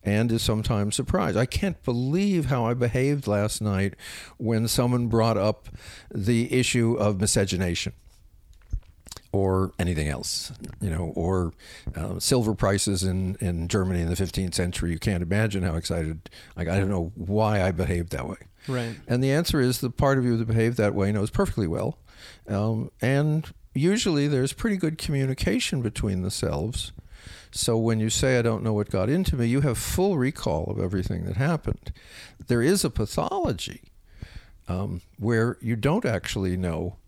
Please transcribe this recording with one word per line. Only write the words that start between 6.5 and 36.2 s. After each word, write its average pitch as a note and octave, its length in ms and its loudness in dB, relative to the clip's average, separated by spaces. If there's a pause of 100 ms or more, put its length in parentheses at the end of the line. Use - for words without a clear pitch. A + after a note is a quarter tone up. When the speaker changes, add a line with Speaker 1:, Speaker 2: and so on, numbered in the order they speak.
Speaker 1:
issue A#2+ 420 2
of G#2 260 2
miscegenation," F#2 720 0 (1400)
or F#2+ 460 2
anything E2 300 0
else, - 440 -6 (280)
you F#2+ 100 -2
know, E2 240 -2
or, F2 380 0 (420)
uh, F2+ 240 -4
silver A2 360 2
prices G2 480 2
in, F#2+ 380 -2
in E2+ 280 -2
Germany F#2 320 2
in E2+ 80 0
the F2 80 0
fifteenth F#2 380 -2
century. F2 360 -2
You D#2+ 80 -2
can't F#2 240 0
imagine G2 420 0
how E2+ 100 0
excited, D#2+ 560 -4 (260)
like, E2 120 -2
"I F#2 100 2
don't G2 120 2
know F2+ 240 -2
why G#2 480 2
I F#2 80 2
behaved F2 420 -2
that C2 160 -6
way." F#2+ 100 -10 (280)
Speaker 2:
Right. A#2+ 300 -4 (100)
Speaker 1:
And B2 160 0
the C3+ 100 2
answer D#3 280 2
is B2 200 2
the B2 100 -2
part C#3 280 2
of B2 60 2
you A#2+ 140 2
that A2+ 80 -2
behaved A2+ 320 2
that G#2 160 2
way G2+ 180 2
knows G#2+ 180 0
perfectly D3 360 0
well. G2 320 -2 (500)
Um, A2 420 0 (100)
and D3+ 520 0 (220)
usually D#3+ 540 2
there's C3+ 240 2
pretty G#3 240 -2
good D#3+ 220 -2
communication C#3 840 0
between G2+ 400 -2
the F#2+ 80 -2
selves. - 600 -4 (600)
So A2+ 260 0
when A2+ 200 2
you A2 120 0
say, C3 280 2
"I A#2+ 40 2
don't A2+ 200 0
know A2 100 0
what G#2 180 0
got F#2+ 180 0
into F3 280 2
me," A#2+ 100 0
you C3 160 2
have A#2+ 160 0
full F#3 400 0
recall G2 520 0
of F#2+ 80 -4
everything F#2 460 -2
that F2+ 120 -4
happened. - 560 -2 (540)
There A#2+ 160 2
is F#3 220 4
a D3 60 0
pathology, - 920 -4 (840)
um, F#2 320 -4 (180)
where A2+ 420 2
you A#2 160 -2
don't D3 280 0
actually F#2+ 520 -2